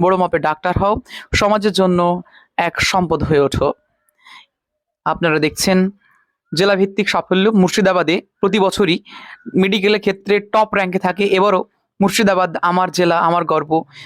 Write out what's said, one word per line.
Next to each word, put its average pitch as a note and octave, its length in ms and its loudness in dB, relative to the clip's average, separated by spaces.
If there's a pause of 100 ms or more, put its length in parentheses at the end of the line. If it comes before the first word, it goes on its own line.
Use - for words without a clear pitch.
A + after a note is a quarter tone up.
বড় F#3 160 2
মাপে F3 220 -2
ডাক্তার D#3 400 -4
হও, G3+ 220 0 (340)
সমাজের G#3 380 0
জন্য F3 500 0 (340)
এক E3+ 240 -4
সম্পদ E3 420 -2
হয়ে D3 180 2
ওঠো। C#3 320 0 (1300)
আপনারা D#3 340 0
দেখছেন F#3 520 0 (680)
জেলাভিত্তিক G3 520 0
সাফল্য। F#3 420 0
মুর্শিদাবাদে F#3 680 2 (200)
প্রতি G3 180 0
বছরই F#3+ 440 0 (520)
মেডিকেলের G3 460 2
ক্ষেত্রে G3+ 400 -2
টপ G#3+ 340 0
র্যাঙ্কে F#3+ 240 -2
থাকে। F#3 260 -2
এবারও F#3+ 400 2 (360)
মুর্শিদাবাদ G3 640 0
আমার F3+ 280 0
জেলা, E3+ 280 0
আমার E3+ 260 0
গর্ব। D#3 400 -2 (220)